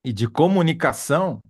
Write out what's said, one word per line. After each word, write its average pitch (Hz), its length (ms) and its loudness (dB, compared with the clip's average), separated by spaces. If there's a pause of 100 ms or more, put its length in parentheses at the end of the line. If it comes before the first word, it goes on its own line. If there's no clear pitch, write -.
e 131 80 -4
de 110 160 -2
comunicação, 165 1200 0